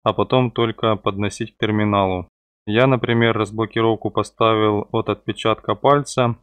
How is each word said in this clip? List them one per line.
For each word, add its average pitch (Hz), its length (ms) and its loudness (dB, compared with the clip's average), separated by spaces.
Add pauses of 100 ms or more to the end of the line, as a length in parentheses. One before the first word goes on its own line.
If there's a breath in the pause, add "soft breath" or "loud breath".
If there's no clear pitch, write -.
а 113 100 2
потом 120 380 0
только 113 460 -2
подносить 101 580 -6
к - 40 -20
терминалу. 101 720 0 (380)
Я, 113 200 4
например, 117 500 2
разблокировку 110 760 -2
поставил 107 800 0
от 113 160 -2
отпечатка 107 680 -4
пальца, 131 680 0